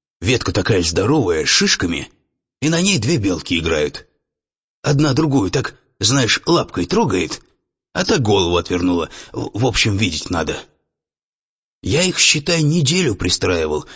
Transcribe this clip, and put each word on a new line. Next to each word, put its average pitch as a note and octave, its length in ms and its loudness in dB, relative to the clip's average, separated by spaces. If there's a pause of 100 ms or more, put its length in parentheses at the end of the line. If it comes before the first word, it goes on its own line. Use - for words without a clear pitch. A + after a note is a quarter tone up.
(200)
Ветка G#2+ 320 0
такая F#2+ 300 0
здоровая, F2 600 0
с C#2 40 -2
шишками, F2 600 0 (500)
и C#3+ 80 0
на E3 120 2
ней F#3+ 180 2
две C3 200 0
белки F#2 400 -2
играют. D#2 480 -2 (760)
Одна C#3 300 2
другую C3 380 2
так, - 240 -4 (240)
знаешь, B2+ 480 0
лапкой D3 400 0
трогает, F#2+ 560 -2 (500)
а F#2+ 120 -2
та G3+ 140 2
голову G2 380 2
отвернула. F2 540 0 (220)
В, - 260 -8
в B2 80 2
общем, A2 300 0
видеть F2+ 340 -2
надо. E2 260 -2 (1300)
Я C3+ 200 0
их, F#3 160 0
считай, D#3+ 440 2
неделю D3+ 540 2
пристраивал, E2 800 -2